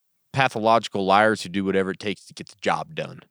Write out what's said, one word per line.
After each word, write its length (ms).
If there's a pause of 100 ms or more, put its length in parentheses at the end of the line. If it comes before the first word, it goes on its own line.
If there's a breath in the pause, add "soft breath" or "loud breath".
(320)
pathological 720
liars 380
who 60
do 160
whatever 260
it 100
takes 260
to 80
get 140
the 120
job 340
done. 260 (100)